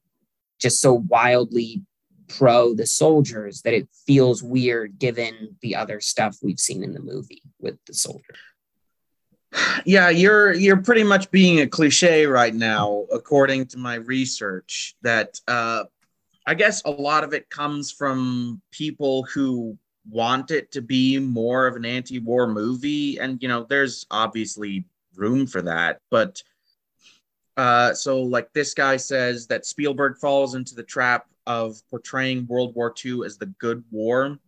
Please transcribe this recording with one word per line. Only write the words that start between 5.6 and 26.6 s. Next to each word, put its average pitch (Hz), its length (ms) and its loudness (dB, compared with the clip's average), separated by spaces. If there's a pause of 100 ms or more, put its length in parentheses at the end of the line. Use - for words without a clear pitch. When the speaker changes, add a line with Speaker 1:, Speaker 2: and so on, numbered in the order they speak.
Speaker 1:
the 110 160 -6
other 107 240 -6
stuff 107 420 -2
we've 98 160 -4
seen - 240 -4
in 117 120 -8
the - 60 -12
movie - 420 -14 (180)
with - 260 -10
the - 80 -16
soldier. - 400 -8 (1500)
Speaker 2:
Yeah, 185 240 6
you're, 196 460 6
you're 190 280 4
pretty 226 220 4
much 196 260 2
being 180 300 6
a 139 60 2
cliche 156 580 4
right 120 300 4
now, 104 580 0
according 135 540 2
to 127 120 -16
my 120 180 -8
research, 117 1080 -6
that, 113 440 0
uh, 113 380 -2 (640)
I 156 80 0
guess 208 320 0
a 147 40 -4
lot 147 320 0
of 147 120 -6
it - 160 -6
comes 147 420 -6
from 127 800 -4
people 143 540 -4
who 123 520 -4 (320)
want 120 420 -2
it 147 220 -4
to 139 80 -10
be 131 380 2
more 127 480 0
of 120 100 -2
an 117 80 -10
anti-war 123 640 -2
movie. 127 720 -4
And, 131 240 -6
you 131 60 -4
know, 120 200 -4
there's 139 420 -2
obviously 104 760 -4 (280)
room 123 320 -2
for 95 160 -6
that. 85 380 -4 (100)
But, 110 320 0 (1160)